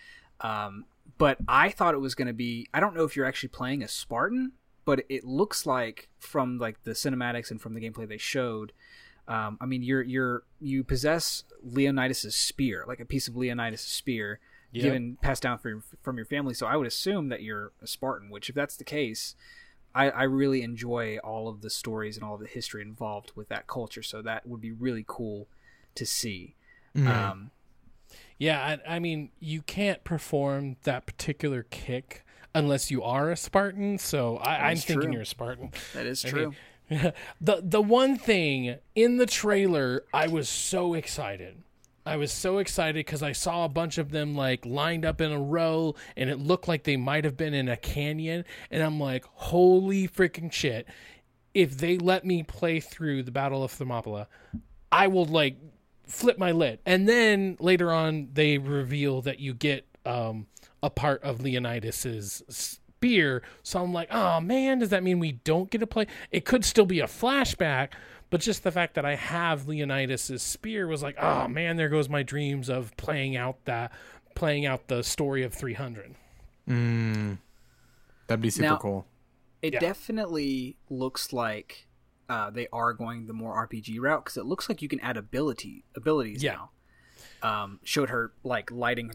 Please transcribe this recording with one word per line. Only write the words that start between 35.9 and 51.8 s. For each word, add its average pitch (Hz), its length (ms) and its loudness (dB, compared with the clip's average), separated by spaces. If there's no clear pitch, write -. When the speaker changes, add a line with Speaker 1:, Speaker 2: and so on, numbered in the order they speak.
Speaker 1:
That 123 120 -6
is 127 200 -4
Speaker 2:
I 127 40 -4
Speaker 1:
true. 147 240 -2
Speaker 2:
mean, 156 240 2
<laughs> - 160 -14
the, 170 200 4
the 190 200 4
one 247 360 6
thing 139 600 2
in 240 220 6
the 247 80 8
trailer, 180 880 2
I 147 140 4
was 160 200 0
so 180 460 0
excited. 101 640 -6
I 156 100 -2
was 147 160 -2
so 190 260 0
excited 160 480 0
'cause 147 160 -4
I 147 100 -2
saw 170 340 0
a 160 40 -2
bunch 160 300 -2
of 147 120 -2
them, 147 240 -2
like, 131 300 0
lined 156 400 0
up 160 160 0
in 156 100 2
a 147 80 0
row, 160 540 2
and 127 120 0
it 131 100 -2
looked 170 280 2
like 160 160 0
they 143 140 2
might 139 280 0
have 139 120 0
been 156 160 -2
in 131 160 0
a 117 80 0
canyon. 160 640 -4
And 160 100 0
I'm 156 180 0
like, 131 240 -2
"Holy 185 720 6
freaking 170 440 0
shit. - 360 -2
If 156 240 4
they 175 220 2